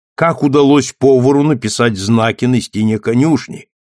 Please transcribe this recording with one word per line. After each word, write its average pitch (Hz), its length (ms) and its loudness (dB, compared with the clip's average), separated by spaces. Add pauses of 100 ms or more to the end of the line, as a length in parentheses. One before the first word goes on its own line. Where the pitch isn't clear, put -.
(160)
как 165 280 -2
удалось 143 500 2
повару 135 500 2
написать 120 540 -2
знаки 113 480 -2
на 123 160 0
стене 107 380 -4
конюшни, 131 680 -2 (180)